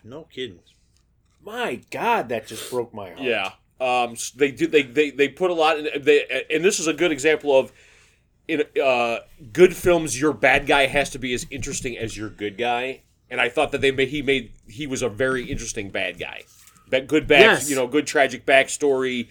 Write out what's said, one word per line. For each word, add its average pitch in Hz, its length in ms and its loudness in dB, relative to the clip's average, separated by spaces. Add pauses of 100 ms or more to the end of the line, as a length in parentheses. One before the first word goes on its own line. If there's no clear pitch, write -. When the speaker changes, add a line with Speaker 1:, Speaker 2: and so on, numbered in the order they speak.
Speaker 1:
no 135 280 -18
kidding. 107 280 -12 (840)
Speaker 2:
My 202 380 -8 (100)
God, 175 380 -2
that 113 180 -6
just - 220 -14
broke 120 240 -6
my 98 160 -14
heart. 85 120 -16
Speaker 3:
Yeah. 107 300 -2 (300)
Um, 123 300 0
s-, - 200 -10
they 135 200 0
do. 147 160 -2
They, 151 160 4
they, 139 260 0
they 135 180 0
put 180 240 -2
a - 20 0
lot 160 240 2
in. 143 260 -6
They, 131 460 2
and 156 140 -2
this 208 160 2
is 160 80 -4
a 160 60 0
good 160 180 0
example 147 460 2
of, 120 160 2 (720)
in, 151 160 -2 (180)
uh, 120 380 0 (320)
good 175 240 6
films, 160 460 0
your 151 100 4
bad 135 360 2
guy 143 180 4
has 135 240 0
to 135 100 -12
be 127 140 -6
as 117 160 -4
interesting 131 480 -8
as 110 180 -8
your 104 140 -8
good 101 280 -8
guy. 120 440 -4 (280)
And 127 120 -2
I 123 80 2
thought 139 220 -2
that 135 100 -4
they 139 100 4
made, 127 180 0
he 147 120 -6
made, 127 320 -2 (160)
he 127 180 -12
was 127 140 -6
a 120 80 -2
very 127 360 -4
interesting 113 440 -8
bad 92 300 -6
guy. 62 240 -14 (480)
That 131 160 0
good 147 200 0
back, 147 140 8
Speaker 2:
Yes. 160 280 6
Speaker 3:
you 139 60 0
know, 127 120 0
good 147 200 0
tragic 127 380 2
backstory, 131 840 2